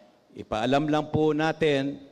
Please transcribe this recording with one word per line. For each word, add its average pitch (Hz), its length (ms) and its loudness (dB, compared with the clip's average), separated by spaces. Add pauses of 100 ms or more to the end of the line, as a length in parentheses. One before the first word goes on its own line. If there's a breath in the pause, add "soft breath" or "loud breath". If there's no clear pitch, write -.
(320 loud breath)
Ipaalam 127 560 -2
lang 151 240 0
po 156 240 2
natin 147 640 0 (120)